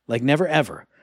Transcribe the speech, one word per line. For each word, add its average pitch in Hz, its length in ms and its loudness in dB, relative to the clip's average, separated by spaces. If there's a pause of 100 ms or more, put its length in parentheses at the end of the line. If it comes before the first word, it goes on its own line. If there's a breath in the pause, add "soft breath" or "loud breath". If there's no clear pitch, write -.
Like, 117 160 -2
never, 147 240 2
ever. 151 380 -2 (180 soft breath)